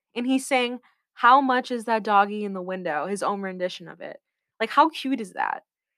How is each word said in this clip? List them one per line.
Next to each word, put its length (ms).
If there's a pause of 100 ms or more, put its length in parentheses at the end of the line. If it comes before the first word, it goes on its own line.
(160)
and 120
he 100
sang 420 (340)
"How 280
Much 300
Is 140
That 180
Doggy 420
in 80
the 80
Window?" 460
his 160
own 180
rendition 460
of 120
it. 220 (380)
Like, 100
how 200
cute 300
is 140
that? 300 (340)